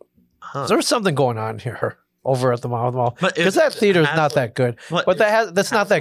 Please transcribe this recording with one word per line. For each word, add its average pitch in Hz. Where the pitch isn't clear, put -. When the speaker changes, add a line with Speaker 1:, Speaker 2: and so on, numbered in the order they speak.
Speaker 1:
Huh. 139
Speaker 2:
So 208
there's 330
something 196
going 127
on 110
here -
over 127
at 120
the 131
Monmouth 120
Mall. 120
Speaker 1:
But 185
Speaker 2:
'Cause 170
Speaker 1:
is 190
Speaker 2:
that 320
theater 196
is 156
not 147
Speaker 1:
Hazlitt 151
Speaker 2:
that 127
good. 123
Speaker 1:
what 165
Speaker 2:
But 185
that 220
Speaker 1:
is 208
Speaker 2:
has, 170
that's 190
not 208
that 202